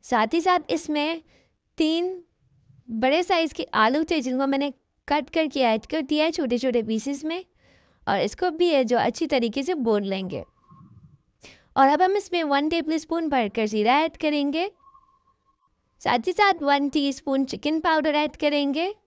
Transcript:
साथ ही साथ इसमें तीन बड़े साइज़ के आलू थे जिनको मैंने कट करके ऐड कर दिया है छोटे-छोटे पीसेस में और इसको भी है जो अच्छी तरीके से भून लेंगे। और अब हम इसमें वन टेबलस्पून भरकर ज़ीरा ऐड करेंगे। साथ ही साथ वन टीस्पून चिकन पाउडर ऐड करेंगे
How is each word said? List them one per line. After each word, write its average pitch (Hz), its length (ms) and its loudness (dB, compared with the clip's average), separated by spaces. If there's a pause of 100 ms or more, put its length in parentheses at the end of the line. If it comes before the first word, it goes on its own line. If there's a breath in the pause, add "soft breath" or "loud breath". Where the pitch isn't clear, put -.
साथ 226 300 0
ही 339 60 2
साथ 349 300 2
इसमें 320 520 -2 (560 soft breath)
तीन 330 320 0 (880)
बड़े 269 260 2
साइज़ 339 320 0
के - 80 -8 (140)
आलू 233 340 4
थे 320 100 0
जिनको 254 260 -2
मैंने 277 260 -2 (360)
कट 285 220 -2
करके 302 320 -2
ऐड 220 240 0
कर 320 160 -4
दिया 302 220 0
है 320 80 0
छोटे-छोटे 247 500 0
पीसेस 220 420 -4
में 339 200 -6 (640 soft breath)
और 196 140 0
इसको 214 300 -2
भी 339 180 0
है 285 160 2
जो 233 140 0
अच्छी 240 280 0
तरीके 240 360 0
से 339 140 -2
भून 220 280 0
लेंगे। 190 380 -6 (1300 loud breath)
और 269 120 6
अब 302 140 4
हम 370 140 4
इसमें 359 280 -2
वन 285 240 0
टेबलस्पून 320 600 -2
भरकर 226 380 0
ज़ीरा 214 340 2
ऐड 320 160 -2
करेंगे। 302 540 -2 (1300)
साथ 240 240 -2
ही 370 60 -2
साथ 381 300 2
वन 285 280 2
टीस्पून 277 560 0
चिकन 311 340 -4
पाउडर 311 360 0
ऐड 294 200 -2
करेंगे 294 580 0 (120)